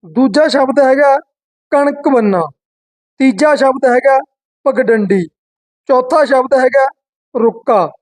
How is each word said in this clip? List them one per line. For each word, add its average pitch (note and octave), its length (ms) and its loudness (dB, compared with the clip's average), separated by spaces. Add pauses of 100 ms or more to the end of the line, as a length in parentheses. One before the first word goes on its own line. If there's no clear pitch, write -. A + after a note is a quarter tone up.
ਦੂਜਾ C4 440 0
ਸ਼ਬਦ C4+ 320 0
ਹੈਗਾ C4+ 360 2 (560)
ਕਣਕ C#4+ 360 -2
ਬੰਨਾ। G#3 340 0 (760)
ਤੀਜਾ C4+ 340 2
ਸ਼ਬਦ C4+ 320 -2
ਹੈਗਾ C4 320 2 (480)
ਪਗਡੰਡੀ। G#3+ 560 0 (640)
ਚੌਥਾ C4 360 0
ਸ਼ਬਦ C4 300 0
ਹੈਗਾ C4+ 320 0 (480)
ਰੁੱਕਾ। A3+ 520 -2 (160)